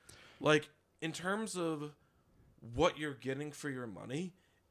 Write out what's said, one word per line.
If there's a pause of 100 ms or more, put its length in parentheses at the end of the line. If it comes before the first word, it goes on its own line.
(420)
Like, (320)
in
terms
of (840)
what
you're
getting
for
your
money, (360)